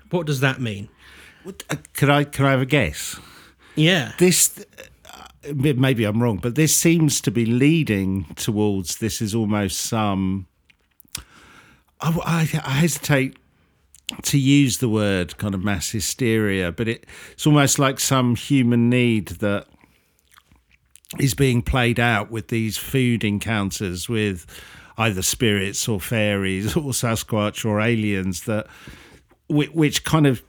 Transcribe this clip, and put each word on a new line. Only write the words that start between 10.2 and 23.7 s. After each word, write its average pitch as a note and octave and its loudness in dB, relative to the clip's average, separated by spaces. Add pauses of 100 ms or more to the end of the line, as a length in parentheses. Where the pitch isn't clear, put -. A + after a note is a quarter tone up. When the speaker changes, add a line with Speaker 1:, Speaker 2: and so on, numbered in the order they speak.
Speaker 2:
I, D3+ 0 (140)
I, D#3+ 0
I C3 -6
hesitate C#3 0 (840)
to - 0
use C#3 6
the B2+ 0
word G2+ 0
kind G#2 -4
of F#2 -4
mass G2+ -2
hysteria, G#2 -2
but A2 -4
it, - -8 (260)
it's - -6
almost D3 6
like C3+ 2
some B2 2
human A#2+ 4
need A#2+ 2 (120)
that G2+ -2 (1500)
is C3+ 2
being B2 2
played A#2+ 2
out A#2 0
with A2+ -8
these A2 -2
food B2 0
encounters G2+ -4